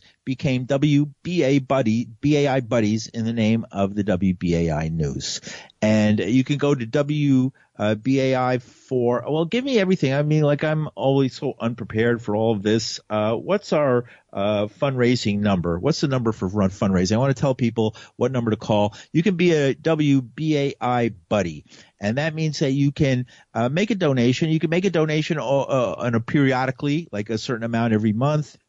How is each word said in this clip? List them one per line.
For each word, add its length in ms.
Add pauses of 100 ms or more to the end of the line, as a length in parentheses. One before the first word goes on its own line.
(240)
became 420
W 420 (140)
B 220
A 160
buddy, 480 (140)
B 160
A 100
I 140
buddies 460
in 180
the 80
name 380
of 220
the 100
W 300
B 220
A 160
I 180
News. 520 (400)
And 380
you 240
can 140
go 160
to 120
W, 680 (260)
uh, 180
B 260
A 140
I 240
for, 680
well, 180
give 180
me 160
everything. 340
I 80
mean, 220
like, 200
I'm 320
always 400
so 240
unprepared 640
for 140
all 180
of 100
this. 360 (100)
Uh, 260
what's 380
our, 320 (260)
uh, 360
fundraising 720
number? 380
What's 240
the 60
number 240
for 160
run-, 220
fundraising? 460
I 20
wanna 160
tell 200
people 420 (200)
what 160
number 200
to 60
call. 380 (160)
You 120
can 120
be 160
a 220
W 480
B 360
A 220
I 300
buddy. 560 (340)
And 180
that 180
means 240
that 120
you 200
can, 340 (280)
uh, 160
make 200
a 60
donation. 540
You 100
can 100
make 160
a 60
donation, 480
uh, 40
uh, 540
on 160
a 60
periodically, 920
like, 180
a 100
certain 240
amount 300
every 200
month, 440 (120)